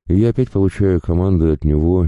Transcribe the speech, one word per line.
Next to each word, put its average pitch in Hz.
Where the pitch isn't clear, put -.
и 90
я 117
опять 120
получаю 95
команды 87
от 76
него 80